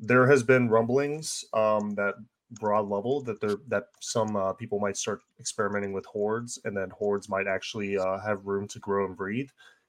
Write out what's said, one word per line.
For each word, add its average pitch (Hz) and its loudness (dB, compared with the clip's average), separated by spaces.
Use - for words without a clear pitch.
there 123 6
has 135 8
been 123 4
rumblings, 139 2
um, 107 2
that 101 0
broad 104 0
level 113 -2
that 110 -6
there, 104 0
that 101 -2
some, 107 0
uh, 95 0
people 104 -4
might 101 -2
start - -4
experimenting 101 -4
with 95 -6
hordes, 110 -4
and 107 -6
then 95 -2
hordes 101 -2
might 98 -2
actually, 98 -4
uh, 92 0
have 101 -4
room 98 -2
to - -16
grow 98 -2
and 92 -6
breathe. 107 -4